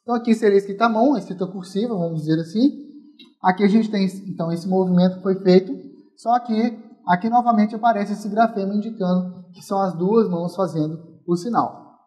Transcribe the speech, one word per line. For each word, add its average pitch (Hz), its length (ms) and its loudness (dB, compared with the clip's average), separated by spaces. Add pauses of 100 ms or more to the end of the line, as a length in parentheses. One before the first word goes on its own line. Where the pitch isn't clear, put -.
Então 233 140 -4
aqui 226 200 0
seria 202 200 2
a - 20 6
escrita 202 280 0
à 233 40 2
mão, 233 260 2
a 196 40 -2
escrita 185 280 -6
cursiva, 202 460 -6
vamos 165 320 -4
dizer 160 160 0
assim. 214 300 0 (720)
Aqui 190 220 2
a 196 40 6
gente 214 220 4
tem, 196 160 0 (220)
então, 165 240 -6
esse 170 160 -6
movimento 185 500 2
que - 60 -18
foi 190 180 0
feito, 185 320 4 (440)
só 233 220 0
que 226 380 -2 (300)
aqui 180 220 0
novamente 233 440 2
aparece 208 380 0
esse 208 160 -8
grafema 208 460 0
indicando 185 800 -4
que - 80 -20
são 196 180 -4
as 190 180 0
duas 202 320 2
mãos 175 260 -4
fazendo 160 680 -6
o 175 120 0
sinal 170 680 -4